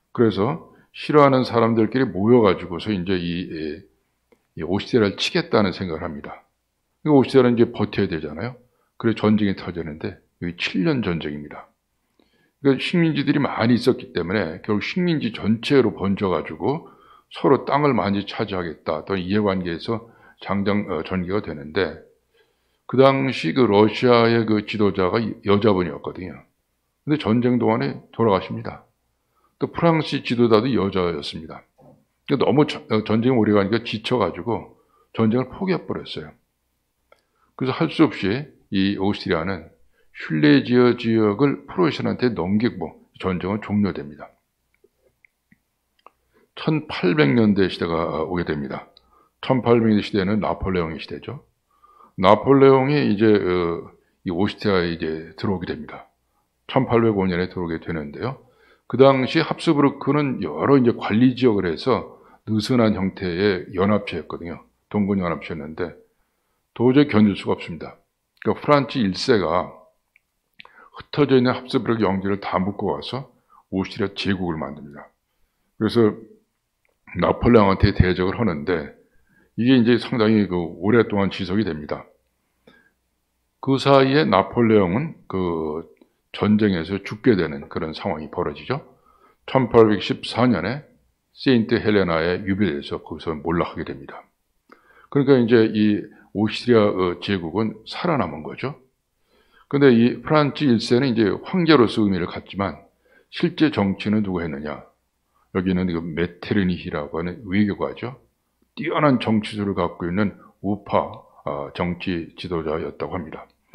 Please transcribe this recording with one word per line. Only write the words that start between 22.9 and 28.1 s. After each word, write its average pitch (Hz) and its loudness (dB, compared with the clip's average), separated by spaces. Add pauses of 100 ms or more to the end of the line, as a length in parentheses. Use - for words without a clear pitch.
당시 135 2
그 127 4
러시아의 117 4
그 107 0
지도자가 98 0
여-, 101 -6 (120)
여자분이었거든요. 90 0 (600)
근데 147 0
전쟁 123 2
동안에 123 0 (100)